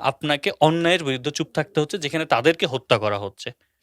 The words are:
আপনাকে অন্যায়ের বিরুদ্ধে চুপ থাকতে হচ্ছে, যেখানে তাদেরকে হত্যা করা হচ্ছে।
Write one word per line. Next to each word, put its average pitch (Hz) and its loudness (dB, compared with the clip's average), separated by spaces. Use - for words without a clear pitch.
আপনাকে 147 -2
অন্যায়ের 170 4
বিরুদ্ধে 131 -4
চুপ 151 -4
থাকতে - -4
হচ্ছে, 151 -2
যেখানে 160 -4
তাদেরকে 156 2
হত্যা 127 -2
করা 104 -2
হচ্ছে। 101 -12